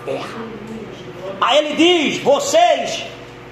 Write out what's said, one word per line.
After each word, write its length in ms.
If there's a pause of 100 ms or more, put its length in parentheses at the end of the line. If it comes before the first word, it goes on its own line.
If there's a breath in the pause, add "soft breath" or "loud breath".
terra. 340 (1000)
Aí 160
ele 180
diz, 440
"Vocês 840 (460)